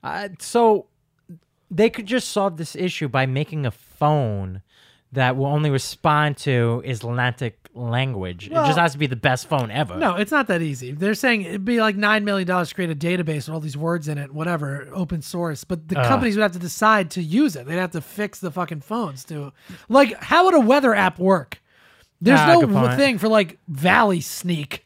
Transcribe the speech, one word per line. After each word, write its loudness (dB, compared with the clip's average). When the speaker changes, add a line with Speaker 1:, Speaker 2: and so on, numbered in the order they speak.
Speaker 1:
Uh, -8
so 2
they 2
could -6
just -2
solve -2
this -10
issue -4
by 2
making -4
a -2
phone -2
that 0
will -2
only 0
respond 0
to 0
Icelandic -4
language. -4
It -12
Speaker 2:
Well, 2
Speaker 1:
just 2
has 4
to -12
be 0
the -4
best 0
phone -2
ever. -4
Speaker 2:
no, 0
it's -4
not 0
that -2
easy. -6
They're -2
saying 0
it'd -8
be, 0
like, 0
nine 0
million -2
dollars -2
to -16
create -4
a -2
database -2
with -10
all -6
these -8
words -4
in -4
it, -10
whatever, -6
open -6
source. -6
But -8
the -2
Speaker 1:
Ugh. 2
Speaker 2:
companies 2
would 2
have 0
to -10
decide 2
to -4
use 0
it. -12
They'd -6
have -2
to -6
fix -8
the -6
fucking -6
phones -6
to, -12
like, 4
how 4
would 4
a 8
weather 4
app 0
work? 0
There's 6
Speaker 1:
Ah, 6
Speaker 2:
no 10
Speaker 1:
good 4
Speaker 2:
w-, 4
Speaker 1:
point. 2
Speaker 2:
thing 2
for, 0
like, 2
Valley 2
Sneak. -6